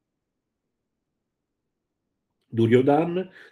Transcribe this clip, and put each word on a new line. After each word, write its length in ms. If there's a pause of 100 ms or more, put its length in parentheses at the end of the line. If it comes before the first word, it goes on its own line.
(2500)
Duryodhana 840 (220)